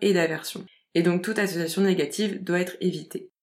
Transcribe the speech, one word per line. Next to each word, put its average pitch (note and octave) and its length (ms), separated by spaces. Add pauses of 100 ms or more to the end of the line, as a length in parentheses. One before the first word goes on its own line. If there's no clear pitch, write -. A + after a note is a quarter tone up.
et G3 120
d'aversion. E3 520 (280)
Et E3+ 80
donc F3+ 220
toute G#3+ 160
association E3+ 420
négative F#3+ 640
doit F3 160
être F3+ 200
évitée. D#3 520 (120)